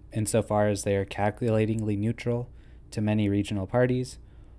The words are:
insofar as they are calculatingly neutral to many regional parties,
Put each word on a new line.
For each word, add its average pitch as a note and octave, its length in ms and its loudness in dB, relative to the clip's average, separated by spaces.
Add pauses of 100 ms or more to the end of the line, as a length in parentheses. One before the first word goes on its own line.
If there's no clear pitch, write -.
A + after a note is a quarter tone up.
(120)
insofar G#2 560 2
as G2+ 160 0
they G2+ 140 2
are G2 80 0
calculatingly A2 920 0
neutral A#2 540 -4 (420)
to - 80 -6
many G#2+ 300 2
regional G2+ 360 0
parties, B2+ 520 0 (420)